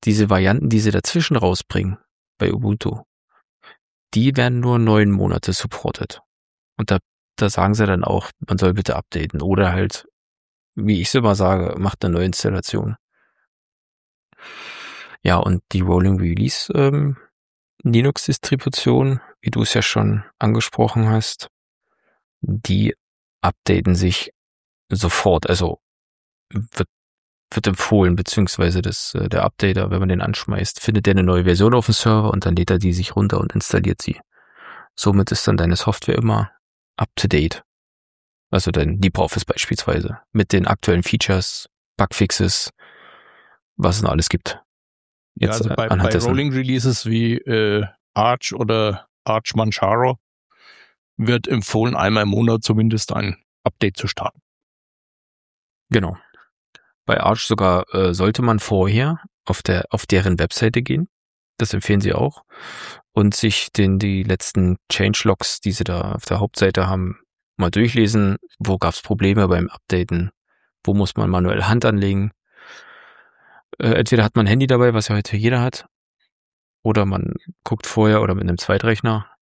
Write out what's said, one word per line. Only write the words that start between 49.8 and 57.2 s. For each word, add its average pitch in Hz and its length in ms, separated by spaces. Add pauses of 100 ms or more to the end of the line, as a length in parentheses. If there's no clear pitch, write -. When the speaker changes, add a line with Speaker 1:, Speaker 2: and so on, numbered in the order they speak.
Speaker 2:
wird 113 320
empfohlen, 113 480
einmal 104 280
im 101 60
Monat 113 340
zumindest 110 500
ein 101 280 (220)
Update - 320
zu - 120
starten. - 340 (1500)
Speaker 1:
Genau. 92 280 (920)
Bei - 120